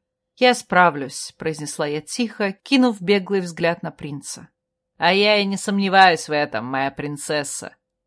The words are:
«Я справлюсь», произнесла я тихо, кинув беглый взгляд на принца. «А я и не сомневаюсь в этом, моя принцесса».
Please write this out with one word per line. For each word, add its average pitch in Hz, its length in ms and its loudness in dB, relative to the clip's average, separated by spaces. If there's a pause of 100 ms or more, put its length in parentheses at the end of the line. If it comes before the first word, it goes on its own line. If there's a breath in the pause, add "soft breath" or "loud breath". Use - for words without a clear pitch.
(360)
«Я 247 180 4
справлюсь», 165 840 0
произнесла 151 480 -6
я 147 140 -4
тихо, 214 520 -4
кинув 247 500 0
беглый 196 380 0
взгляд 170 420 -4
на 160 80 -8
принца. - 580 -14 (480)
«А 170 160 2
я 208 240 4
и 202 80 2
не 196 140 -4
сомневаюсь 190 720 4
в 151 40 -4
этом, 143 320 -2
моя 135 260 -2
принцесса». 147 840 -8 (300)